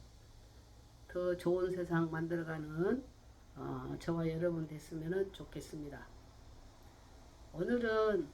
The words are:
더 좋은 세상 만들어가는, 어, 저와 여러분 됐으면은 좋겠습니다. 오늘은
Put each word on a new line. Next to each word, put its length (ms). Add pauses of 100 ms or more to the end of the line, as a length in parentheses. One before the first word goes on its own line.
(1080)
더 280
좋은 360
세상 400
만들어가는, 920 (520)
어, 440
저와 300
여러분 380
됐으면은 680
좋겠습니다. 720 (1500)
오늘은 800